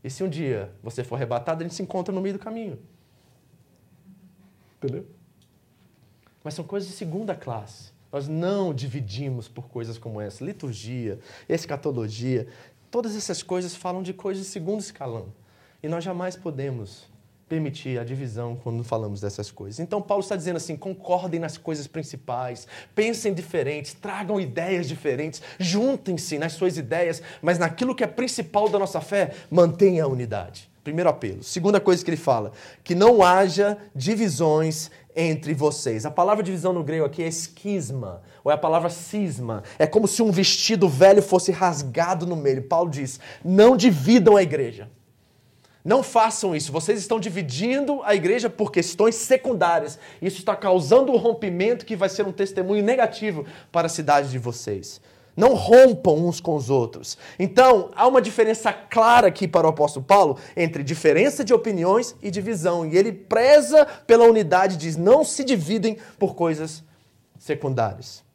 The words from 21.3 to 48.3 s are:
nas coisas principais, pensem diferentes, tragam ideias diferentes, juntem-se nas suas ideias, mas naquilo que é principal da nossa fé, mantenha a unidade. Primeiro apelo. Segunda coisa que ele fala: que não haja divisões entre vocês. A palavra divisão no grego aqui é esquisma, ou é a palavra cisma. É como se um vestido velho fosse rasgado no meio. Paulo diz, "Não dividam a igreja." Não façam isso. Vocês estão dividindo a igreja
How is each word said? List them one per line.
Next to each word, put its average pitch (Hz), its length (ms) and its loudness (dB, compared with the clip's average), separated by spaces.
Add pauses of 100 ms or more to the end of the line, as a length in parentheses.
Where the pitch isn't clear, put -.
nas 160 180 -10
coisas 147 300 -10
principais, 127 800 -12 (260)
pensem 220 400 -2
diferentes, 151 640 -6
tragam 196 440 -8
ideias 170 480 -6
diferentes, 147 540 -6 (160)
juntem-se 185 800 -4
nas 160 160 -6
suas 180 240 -2
ideias, 160 460 -4 (180)
mas 170 160 0
naquilo 180 380 -4
que 240 80 -4
é 208 40 -2
principal 214 600 -4
da 202 80 0
nossa 190 240 -4
fé, 190 320 -4 (160)
mantenha 175 540 4
a 143 40 -2
unidade. 110 600 -8 (140)
Primeiro 165 260 0
apelo. 117 340 -6
Segunda 196 360 0
coisa 180 240 2
que - 60 -6
ele 160 80 -4
fala: 117 340 -2 (320)
que 175 120 -2
não 214 260 6
haja 190 560 4 (180)
divisões 160 920 -2 (260)
entre 156 380 -2
vocês. 135 520 -2
A 147 60 -8
palavra 208 300 0
divisão 185 300 -4
no 175 120 -4
grego 156 220 -2
aqui 170 160 -6
é 165 60 -4
esquisma, 135 920 -8 (220)
ou 143 80 2
é 151 40 4
a - 20 -8
palavra 165 320 0
cisma. 127 760 -6 (140)
É 151 80 4
como 214 220 2
se 226 160 0
um 214 80 2
vestido 185 560 2
velho 190 340 8
fosse 185 300 0
rasgado 165 720 -2
no 175 100 -4
meio. 139 280 0
Paulo 170 260 0
diz, 135 300 -8 (240)
"Não 208 320 8
dividam 202 640 6
a 190 40 6
igreja." 123 480 -4 (960)
Não 247 200 4
façam 220 520 0
isso. 151 160 -6
Vocês 165 280 -2
estão 220 200 -2
dividindo 214 840 -4
a 208 120 2
igreja 208 340 0